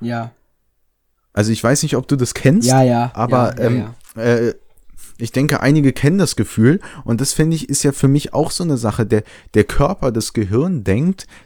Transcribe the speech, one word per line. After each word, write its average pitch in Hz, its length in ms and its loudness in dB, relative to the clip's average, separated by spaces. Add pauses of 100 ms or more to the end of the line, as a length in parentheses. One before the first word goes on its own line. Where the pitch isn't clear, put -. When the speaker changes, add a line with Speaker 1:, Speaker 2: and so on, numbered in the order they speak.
Speaker 1:
Ja. 117 320 -6 (1000)
Speaker 2:
Also, 104 200 0
ich 110 100 -4
weiß 131 200 2
nicht, 143 140 -2
ob 131 120 -4
du 147 80 0
das 123 180 -2
kennst, 131 340 2
Speaker 1:
Ja, 131 140 4
ja. 120 320 2
Speaker 2:
aber, 120 440 0
Speaker 1:
Ja, - 60 -2
ja, - 20 2
Speaker 2:
ähm, 117 280 -2 (220)
Speaker 1:
ja. 113 60 -8
Speaker 2:
äh, 117 320 0 (640)
ich 113 140 -8
denke, 143 280 0
einige 139 320 4
kennen 156 260 0
das - 160 0
Gefühl 113 460 2 (240)
und 117 160 -2
das, 135 140 -4
finde 160 220 0
ich, 156 120 -8
ist 139 140 -2
ja 139 100 2
für 139 160 2
mich 143 240 0
auch 151 180 -2
so - 140 -6
eine 147 140 -2
Sache, 113 280 -2
der, 107 160 0 (320)
der 104 100 6
Körper, 143 480 0
das 110 200 -4
Gehirn 117 500 -2
denkt, 131 440 -2 (200)